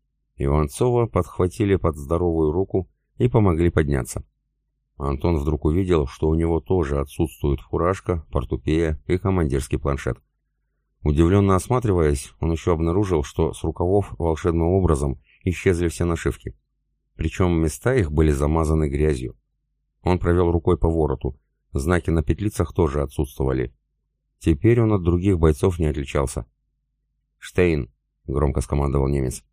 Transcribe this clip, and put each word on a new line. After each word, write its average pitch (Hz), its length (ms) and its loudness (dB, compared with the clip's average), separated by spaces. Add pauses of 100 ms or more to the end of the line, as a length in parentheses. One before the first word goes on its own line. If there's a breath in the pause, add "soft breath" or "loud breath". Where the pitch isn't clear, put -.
(360)
Иванцова 76 680 0
подхватили 95 720 0
под 85 200 -2
здоровую 80 540 0
руку 92 380 -2 (300)
и 123 100 2
помогли 92 400 2
подняться. 71 560 -2 (720)
Антон 69 400 -2
вдруг 76 300 -2
увидел, 82 400 2
что 78 240 -2
у 80 40 2
него 82 260 0
тоже 76 380 -2
отсутствуют 69 640 -4
фуражка, 87 720 -4
портупея 78 720 -2
и 90 120 -2
командирский 76 600 -2
планшет. 67 380 -4 (840)
Удивленно 92 540 4
осматриваясь, 90 840 0
он 80 120 0
еще 85 200 -2
обнаружил, 82 500 0
что 78 300 -2
с - 100 -14
рукавов 87 560 -2
волшебным 82 500 0
образом 80 520 0 (240 soft breath)
исчезли 87 440 0
все - 180 -4
нашивки. - 500 -4 (600)
Причем 85 440 0
места 80 340 -2
их 92 160 0
были 78 200 4
замазаны 78 580 0
грязью. 69 480 -2 (640)
Он 90 180 2
провел 87 340 2
рукой 85 260 0
по 82 100 0
вороту. 71 500 -2 (340)
Знаки 82 360 0
на 82 140 2
петлицах 87 500 -4
тоже 73 300 0
отсутствовали. 65 720 -4 (640)
Теперь 107 420 2
он 110 140 2
от 92 80 6
других 87 360 4
бойцов 82 400 2
не 85 60 0
отличался. 71 640 -2 (880)
"Штейн!" — 85 560 0 (340)
громко 71 360 0
скомандовал 69 460 0
немец. 67 440 -2